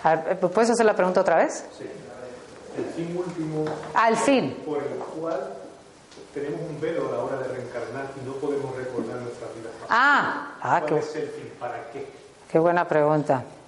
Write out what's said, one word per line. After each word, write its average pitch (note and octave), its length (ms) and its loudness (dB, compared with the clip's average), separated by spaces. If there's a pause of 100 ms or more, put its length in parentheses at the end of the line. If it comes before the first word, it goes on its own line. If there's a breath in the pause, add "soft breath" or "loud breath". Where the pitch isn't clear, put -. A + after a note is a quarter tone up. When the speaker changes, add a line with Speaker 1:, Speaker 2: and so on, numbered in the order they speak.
Speaker 1:
A E3 120 6
ver, F3+ 240 -2
¿puedes G#3+ 300 4
hacer A#3 160 4
la G#3 100 6
pregunta F#3 260 4
otra F3+ 160 6
vez? C4 280 2 (120)
Speaker 2:
Sí. - 80 -14 (920)
El - 160 -2
fin E3+ 240 -4
último D#3+ 480 -4 (280)
Speaker 1:
Al A3+ 240 4
fin. A#3 480 4
Speaker 2:
por D3 140 -2
el C3+ 160 -4 (220)
cual E3+ 400 -6 (760)
tenemos D3+ 280 -6
un D#3 180 -8
velo D#3+ 300 -2
a - 20 -2
la - 120 -2
hora - 140 -4
de B2+ 100 -6
reencarnar B2 640 -8 (100)
y B2 60 -8
no C3+ 60 -8
podemos C3+ 420 -2
recordar A#2+ 420 -6
nuestras A#2+ 380 -10
vidas - 160 -12 (100)
pasadas. - 80 -14
Speaker 1:
Ah, B3 720 2
ah, D3+ 180 4
Speaker 2:
¿Cuál D#3+ 60 -2
Speaker 1:
qué D3+ 140 2
Speaker 2:
es - 160 -4
el D3 140 -4
fin? B2+ 300 -12
¿Para - 320 -8
qué? - 160 -10 (460)
Speaker 1:
qué E3 60 8
buena E3+ 280 4
pregunta. D3+ 560 4 (240)